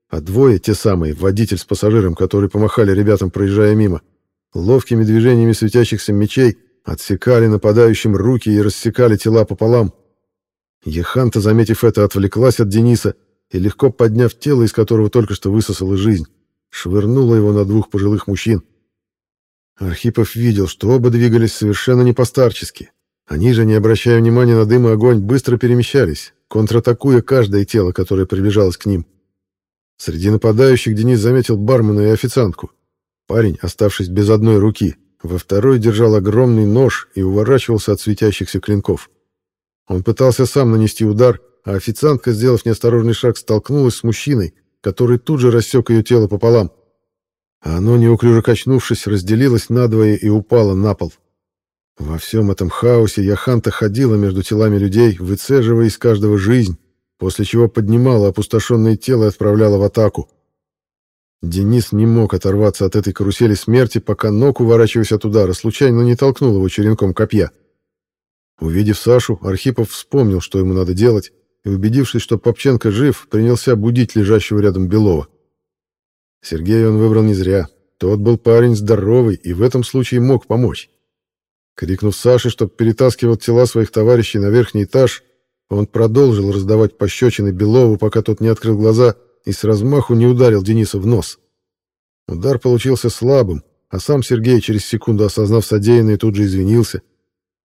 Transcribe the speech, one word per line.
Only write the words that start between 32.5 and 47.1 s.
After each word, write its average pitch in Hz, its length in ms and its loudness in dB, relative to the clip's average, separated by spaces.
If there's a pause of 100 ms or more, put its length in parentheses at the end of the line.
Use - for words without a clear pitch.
Парень, 104 340 0
оставшись 98 480 -4
без 101 200 0
одной 110 280 2
руки, 101 380 -2 (260)
во 85 160 -8
второй 117 400 0
держал 110 380 2
огромный 107 500 2
нож 117 480 0
и 98 80 -4
уворачивался 107 720 0
от 95 80 -6
светящихся 101 580 -2
клинков. 101 500 -4 (800)
Он 92 120 -4
пытался 131 420 0
сам 127 260 0
нанести 110 320 0
удар, 110 380 2 (240)
а 98 80 -6
официантка, 123 580 -2
сделав 113 340 0
неосторожный 117 480 0
шаг, 117 240 -2
столкнулась 123 580 -2
с - 80 -12
мужчиной, 113 500 -4 (260)
который 120 400 0
тут 151 220 -4
же 123 100 4
рассек 117 380 0
её 113 120 4
тело 107 280 2
пополам. 107 420 0 (920)